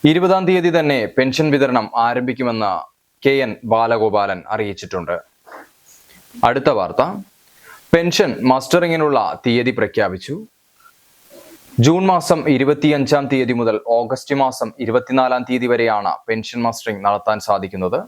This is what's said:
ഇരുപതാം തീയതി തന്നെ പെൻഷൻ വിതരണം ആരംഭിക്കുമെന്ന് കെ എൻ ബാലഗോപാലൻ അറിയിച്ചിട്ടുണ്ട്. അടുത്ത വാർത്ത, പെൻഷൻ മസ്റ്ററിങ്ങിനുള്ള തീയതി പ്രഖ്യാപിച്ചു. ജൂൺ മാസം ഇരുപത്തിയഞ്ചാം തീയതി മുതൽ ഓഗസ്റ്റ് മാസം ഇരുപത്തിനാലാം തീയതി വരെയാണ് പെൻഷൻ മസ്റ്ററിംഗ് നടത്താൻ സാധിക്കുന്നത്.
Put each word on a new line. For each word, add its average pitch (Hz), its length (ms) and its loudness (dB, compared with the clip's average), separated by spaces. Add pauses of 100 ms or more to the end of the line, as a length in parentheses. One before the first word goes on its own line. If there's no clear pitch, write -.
(140)
ഇരുപതാം 185 340 2
തീയതി 175 300 2
തന്നെ 143 220 0 (180)
പെൻഷൻ 131 360 0
വിതരണം 123 320 0 (220)
ആരംഭിക്കുമെന്ന് 120 640 -2 (540)
കെ 139 180 4
എൻ 113 80 -4 (220)
ബാലഗോപാലൻ 107 680 0 (160)
അറിയിച്ചിട്ടുണ്ട്. 92 600 -6 (1300)
അടുത്ത 139 220 0 (100)
വാർത്ത, 92 220 -2 (920)
പെൻഷൻ 170 380 2 (200)
മസ്റ്ററിങ്ങിനുള്ള 156 680 2 (260)
തീയതി 120 340 0
പ്രഖ്യാപിച്ചു. 101 560 -2 (1500)
ജൂൺ 170 260 4
മാസം 170 280 2 (140)
ഇരുപത്തിയഞ്ചാം 143 760 2
തീയതി 127 280 0
മുതൽ 113 180 0 (200)
ഓഗസ്റ്റ് 120 460 -4
മാസം 123 260 -2 (160)
ഇരുപത്തിനാലാം 127 640 0
തീയതി 127 240 -2
വരെയാണ് 107 400 0 (160)
പെൻഷൻ 113 380 -4
മസ്റ്ററിംഗ് 101 400 -6
നടത്താൻ 104 400 0
സാധിക്കുന്നത്. 95 600 -2